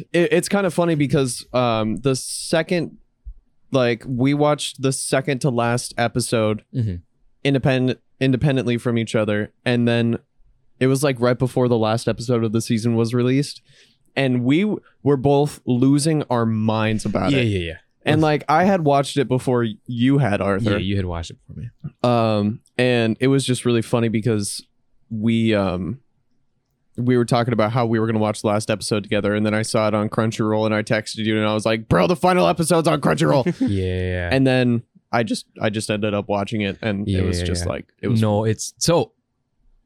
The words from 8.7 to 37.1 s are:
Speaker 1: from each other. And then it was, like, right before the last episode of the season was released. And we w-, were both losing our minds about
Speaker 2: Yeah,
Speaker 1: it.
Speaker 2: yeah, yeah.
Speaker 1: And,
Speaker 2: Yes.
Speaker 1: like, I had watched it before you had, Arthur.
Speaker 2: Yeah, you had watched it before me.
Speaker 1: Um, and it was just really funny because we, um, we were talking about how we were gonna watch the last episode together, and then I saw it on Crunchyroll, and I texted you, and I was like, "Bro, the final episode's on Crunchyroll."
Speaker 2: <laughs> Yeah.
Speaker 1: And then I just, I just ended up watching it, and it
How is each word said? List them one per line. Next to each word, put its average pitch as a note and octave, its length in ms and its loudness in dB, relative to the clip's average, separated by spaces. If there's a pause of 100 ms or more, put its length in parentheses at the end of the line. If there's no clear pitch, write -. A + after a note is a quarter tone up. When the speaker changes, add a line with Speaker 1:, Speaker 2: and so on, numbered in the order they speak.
Speaker 1:
from A#2 200 -2
each A2+ 160 -4
other. G#2 380 -2 (120)
And A#2+ 220 2
then A#2 320 0 (600)
it B2+ 80 2
was, C3+ 160 2
like, C3 160 0
right B2 180 2
before B2+ 300 0
the A#2 100 2
last A2 300 0
episode A#2 340 0
of A2+ 80 0
the A2+ 100 0
season A#2 360 0
was A2+ 180 0
released. B2+ 480 0 (540)
And B2+ 280 0
we C#3+ 160 4
w-, G#3 200 -2 (220)
were C#3+ 140 2
both C#3+ 500 0
losing C#3 640 2
our A#2 160 2
minds A2 580 0
about G2 280 0
Speaker 2:
Yeah, C3+ 60 2
Speaker 1:
it. B2 80 2
Speaker 2:
yeah, G2+ 120 -2
yeah. E2 180 -6 (280)
Speaker 1:
And, D3+ 140 2
Speaker 2:
Yes. D#3 40 4
Speaker 1:
like, D3+ 260 0
I D#3 160 4
had F#3+ 200 2
watched C#3 320 2
it C3 100 2
before B2 400 0 (200)
you B2+ 320 2
had, G#2 220 0
Arthur. G2+ 320 0
Speaker 2:
Yeah, G#2 40 0
you G2 200 -2
had F#2+ 100 -2
watched E2+ 260 -6
it - 120 -20
before - 180 -16
me. A#2 80 -12 (340)
Speaker 1:
Um, A2+ 560 0 (180)
and A#2+ 400 2
it B2+ 80 0
was C3+ 180 2
just B2+ 200 -2
really A#2+ 180 2
funny A#2 260 0
because G#2+ 560 -2 (460)
we, A2+ 420 0
um, F#2+ 460 -2 (960)
we B2 200 2
were A#2+ 80 4
talking A#2+ 280 0
about G#2+ 200 2
how A#2+ 140 0
we A2+ 120 0
were A2 80 0
gonna A2 140 0
watch G#2+ 220 -2
the - 40 -2
last G#2 240 0
episode G#2+ 320 -2
together, G#2 320 -2
and G#2+ 100 0
then G#2+ 80 0
I G#2+ 100 0
saw G#2+ 260 0
it G#2 60 0
on G#2+ 140 0
Crunchyroll, A2 560 -2
and A2 80 0
I G#2+ 120 0
texted A2 400 -4
you, G#2+ 120 0
and G#2+ 80 0
I G#2+ 80 0
was G#2+ 140 -2
like, A2+ 220 -2
"Bro, F3 180 4
the F3 80 2
final F3+ 320 2
episode's E3+ 400 2
on D#3 140 2
Crunchyroll." D3 440 2 (160)
Speaker 2:
<laughs> C4 80 0
Yeah. F#2 640 -2
Speaker 1:
And C3 140 4
then B2 380 2 (260)
I A#2 140 0
just, G#3 220 -6 (140)
I A2 100 0
just G#2+ 200 -4
ended G#2+ 240 -2
up G2+ 140 -2
watching G2+ 320 -2
it, G2 220 -4
and G#2 260 -4
it F#2 160 0